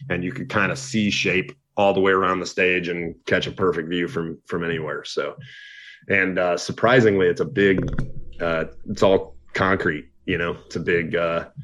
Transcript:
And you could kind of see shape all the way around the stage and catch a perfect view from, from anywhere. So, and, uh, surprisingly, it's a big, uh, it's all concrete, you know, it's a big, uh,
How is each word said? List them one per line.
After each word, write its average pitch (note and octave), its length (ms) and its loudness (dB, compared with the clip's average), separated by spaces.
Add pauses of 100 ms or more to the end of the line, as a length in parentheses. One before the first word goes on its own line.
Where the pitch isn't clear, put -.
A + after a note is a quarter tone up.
And F2+ 140 -2
you F2+ 100 -4
could - 160 -8
kind G2 240 0
of - 40 -6
see G#2 320 0
shape F#2 440 0 (240)
all G2 160 4
the F#2+ 80 2
way F#2+ 100 4
around F#2 300 2
the E2+ 40 -6
stage F2+ 440 0
and E2+ 260 -6 (100)
catch - 220 0
a E2+ 40 -6
perfect E2+ 380 -2
view F2 200 -2
from, E2 360 -6
from E2+ 180 -4
anywhere. D#2 420 -4
So, D2 320 -6 (720)
and, F#2 280 2
uh, F2+ 200 2
surprisingly, A2 680 4
it's F2 140 0
a F2+ 40 0
big, G2 440 2 (520)
uh, E2 240 -2 (240)
it's G#2 140 -2
all G2 340 4 (160)
concrete, F#2 560 0 (160)
you F2+ 120 -2
know, E2+ 280 -4
it's - 100 -12
a F2+ 60 -2
big, E2+ 340 -2
uh, E2+ 320 -2 (160)